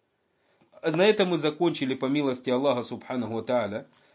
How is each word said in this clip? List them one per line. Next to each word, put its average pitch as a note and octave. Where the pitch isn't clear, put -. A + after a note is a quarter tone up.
На E3
этом G#3
мы E3+
закончили D3+
по C3+
милости C3
Аллаха, B2+
субханаху A2+
ва A2
тааля. A2